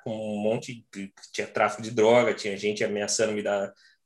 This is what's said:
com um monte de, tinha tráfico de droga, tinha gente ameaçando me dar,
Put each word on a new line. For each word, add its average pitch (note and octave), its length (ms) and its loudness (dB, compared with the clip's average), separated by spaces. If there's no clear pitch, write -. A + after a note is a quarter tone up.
com A#2 80 -6
um G#2+ 280 -6
monte A2+ 540 -2
de, G2 180 -10
tinha G2+ 140 -4
tráfico G#2+ 360 0
de A2 80 -8
droga, A2+ 440 6
tinha G2 220 -6
gente G#2 280 -2
ameaçando G#2 480 0
me G#2 100 -4
dar, G2+ 300 -2